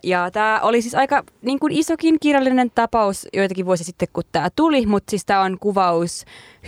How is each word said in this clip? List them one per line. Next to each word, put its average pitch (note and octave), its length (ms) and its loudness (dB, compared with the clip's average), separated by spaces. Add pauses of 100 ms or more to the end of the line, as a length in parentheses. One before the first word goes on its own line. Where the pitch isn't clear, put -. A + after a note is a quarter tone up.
ja F3+ 280 -2
tää G#3+ 300 0
oli A3+ 220 2
siis A#3+ 120 -8
aika, C4+ 300 0 (180)
niin C4+ 160 -2
kuin, D4+ 140 0
isokin D#4+ 480 0
kirjallinen C4 540 2
tapaus A3+ 580 0
joitakin F#3+ 340 -2
vuosia F3+ 180 0
sitten, F3 280 -6
kun E3+ 200 -6
tää D3+ 240 0
tuli, D4+ 300 2
mut G3+ 220 0
siis G3+ 160 -4
tää G3+ 160 2
on F#3+ 200 0
kuvaus F3+ 640 0 (440)